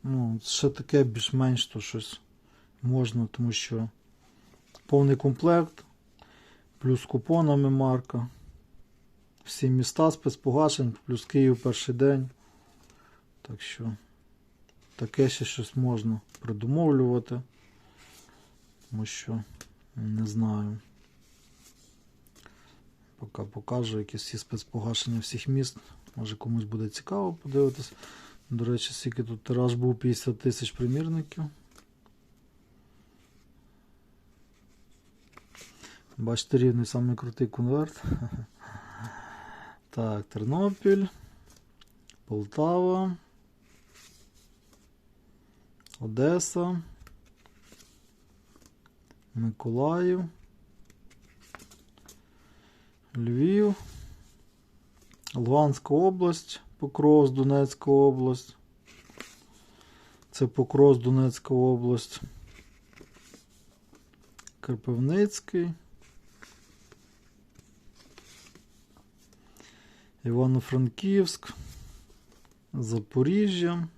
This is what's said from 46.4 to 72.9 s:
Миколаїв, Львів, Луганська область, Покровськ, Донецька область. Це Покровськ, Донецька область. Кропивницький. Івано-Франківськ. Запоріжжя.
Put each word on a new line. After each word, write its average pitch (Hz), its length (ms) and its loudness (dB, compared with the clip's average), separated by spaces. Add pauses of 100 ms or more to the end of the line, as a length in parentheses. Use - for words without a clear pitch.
Миколаїв, 147 920 -2 (3000)
Львів, 160 580 2 (1600)
Луганська 139 600 2
область, 180 680 0 (200)
Покровськ, 147 540 6
Донецька 139 560 2
область. 131 680 4 (1700)
Це - 160 -2
Покровськ, 131 560 6
Донецька 131 520 0
область. 123 680 0 (2500)
Кропивницький. 160 1120 -2 (4000)
Івано-Франківськ. 131 1300 0 (1200)
Запоріжжя. 170 1300 0